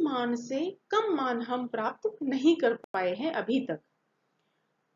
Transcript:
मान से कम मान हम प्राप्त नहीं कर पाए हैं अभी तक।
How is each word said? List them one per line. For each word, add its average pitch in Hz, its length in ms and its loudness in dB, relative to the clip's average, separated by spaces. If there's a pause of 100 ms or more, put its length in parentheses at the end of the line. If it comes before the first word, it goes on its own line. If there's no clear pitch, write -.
मान 247 340 0
से 254 240 -4 (300)
कम 427 240 2
मान 254 280 0
हम 247 260 -4
प्राप्त 220 560 -4
नहीं 269 320 4
कर 240 180 4 (180)
पाए 185 220 0
हैं 285 200 -4
अभी 220 280 0
तक। 156 180 -4 (1160)